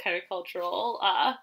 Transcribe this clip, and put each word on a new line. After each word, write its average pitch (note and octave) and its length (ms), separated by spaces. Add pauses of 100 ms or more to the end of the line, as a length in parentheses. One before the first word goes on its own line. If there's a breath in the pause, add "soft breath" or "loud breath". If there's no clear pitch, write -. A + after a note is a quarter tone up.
kind F3 140
of F3+ 120
cultural, F3+ 760
uh, G3 400